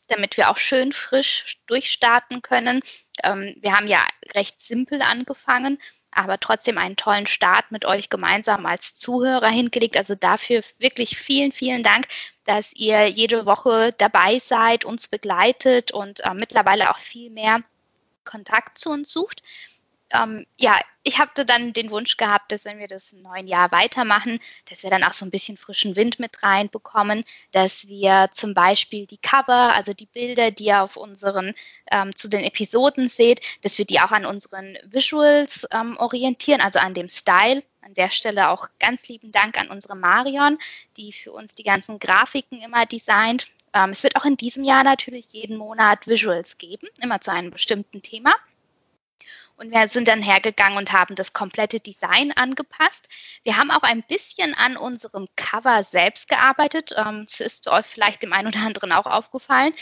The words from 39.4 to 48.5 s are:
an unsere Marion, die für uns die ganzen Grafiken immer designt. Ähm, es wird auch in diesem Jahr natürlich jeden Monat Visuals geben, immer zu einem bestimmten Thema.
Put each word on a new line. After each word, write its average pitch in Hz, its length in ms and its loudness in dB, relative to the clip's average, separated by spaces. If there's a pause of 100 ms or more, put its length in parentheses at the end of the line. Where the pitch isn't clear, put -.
an 202 100 -4
unsere 202 260 -16
Marion, 269 640 0 (380)
die 208 160 -20
für - 200 -20
uns - 220 -20
die 220 100 -14
ganzen 202 340 -2
Grafiken 233 640 -2
immer 233 240 0
designt. 226 640 0 (220)
Ähm, 196 160 2
es 196 120 -8
wird - 140 2
auch - 80 -2
in 285 140 2
diesem 254 260 -8
Jahr 269 200 4
natürlich 254 480 -2
jeden 220 260 -12
Monat 214 480 2
Visuals 214 500 -2
geben, 180 320 -18 (140)
immer 226 180 -4
zu - 100 -8
einem 175 200 -6
bestimmten - 500 -6
Thema. 240 340 0 (1300)